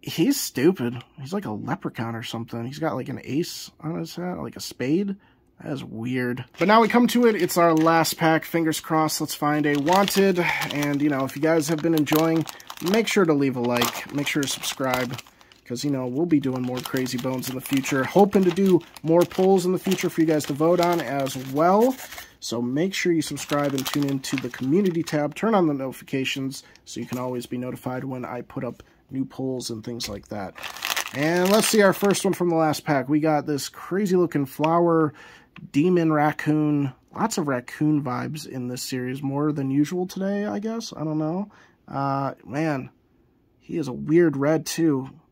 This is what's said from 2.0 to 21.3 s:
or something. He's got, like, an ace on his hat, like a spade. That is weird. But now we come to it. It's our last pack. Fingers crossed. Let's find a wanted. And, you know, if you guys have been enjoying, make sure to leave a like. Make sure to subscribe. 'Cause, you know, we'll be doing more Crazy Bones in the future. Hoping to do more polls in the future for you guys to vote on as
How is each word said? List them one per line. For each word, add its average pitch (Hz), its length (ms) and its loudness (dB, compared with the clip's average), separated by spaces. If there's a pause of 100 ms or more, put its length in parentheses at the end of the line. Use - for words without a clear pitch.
or 113 80 -8
something. 117 440 -8
He's 139 120 -12
got, 151 180 -4
like, 127 120 -8
an 127 160 -8
ace - 460 -6 (100)
on 165 180 -6
his 165 180 -10
hat, 175 220 -8
like - 180 -10
a 107 40 -14
spade. 190 560 -2 (460)
That 151 100 -8
is 135 100 -8
weird. 123 640 -4 (140)
But 170 100 2
now 220 140 8
we 214 60 4
come 240 200 4
to 240 180 4
it. 220 80 6
It's 170 220 0
our 170 180 6
last 160 440 4
pack. 160 260 4
Fingers 160 340 0
crossed. 156 440 0
Let's 147 120 -6
find 151 300 0
a 147 120 2
wanted. 190 640 4
And, 147 600 -2
you 147 80 2
know, 135 160 0
if 135 100 -6
you 143 80 -4
guys 156 260 2
have 160 140 0
been 165 120 2
enjoying, 156 500 2 (460)
make 220 180 2
sure 202 160 4
to 160 100 4
leave 139 220 2
a 127 40 -2
like. - 540 -2
Make 143 120 -2
sure 147 160 -2
to 127 60 -2
subscribe. 127 680 -4 (460)
'Cause, 123 200 -8
you 147 60 -2
know, 131 160 -2
we'll 135 200 -2
be 156 140 4
doing 127 220 -2
more 123 160 -4
Crazy 127 380 -4
Bones 127 320 -4
in 127 60 -8
the 131 60 -6
future. 135 440 0
Hoping 196 400 6
to 180 60 6
do 180 300 4 (220)
more 165 200 6
polls 190 420 4
in 180 80 2
the 180 60 0
future 185 320 0
for - 100 -4
you 160 60 4
guys 151 200 2
to 156 60 -4
vote 165 280 2
on 170 200 2
as 135 360 -4 (160)